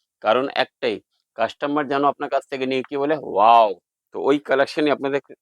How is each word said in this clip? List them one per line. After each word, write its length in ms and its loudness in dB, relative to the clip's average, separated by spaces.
কারণ 280 0
একটাই, 500 -4
কাস্টমার 520 -4
যেন 180 -2
আপনার 240 -2
কাছ 200 -2
থেকে 160 -6
নিয়ে 240 -2
কি 80 -8
বলে, 200 -2
"ওয়াও!" 600 4
তো 80 -10
ওই 200 2
কালেকশনই 520 0
আপনাদের 300 -2